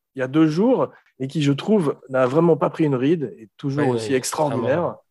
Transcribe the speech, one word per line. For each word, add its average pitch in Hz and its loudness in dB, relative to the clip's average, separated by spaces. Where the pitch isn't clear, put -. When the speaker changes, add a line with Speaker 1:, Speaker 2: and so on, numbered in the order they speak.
Speaker 1:
il 131 -10
y - -2
a 131 -4
deux 156 2
jours 170 2
et 135 -6
qui, 151 -4
je 143 2
trouve, 156 0
n'a 131 2
vraiment 160 4
pas 170 0
pris 160 -2
une 143 2
ride, 131 0
est 110 -20
toujours 143 -4
Speaker 2:
Ouais, 123 0
Speaker 1:
aussi 113 -4
Speaker 2:
ouais, 131 2
Speaker 1:
extraordinaire 131 -2
Speaker 2:
vraiment. 127 -6